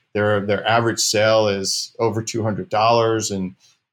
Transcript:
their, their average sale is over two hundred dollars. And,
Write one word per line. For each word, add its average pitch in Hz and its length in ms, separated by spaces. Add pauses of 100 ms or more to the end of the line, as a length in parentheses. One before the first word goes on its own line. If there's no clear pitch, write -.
(140)
their, 104 280
their 101 260
average 117 320
sale 110 480
is 98 520
over 110 240
two 110 180
hundred 98 280
dollars. 113 600
And, 95 240 (400)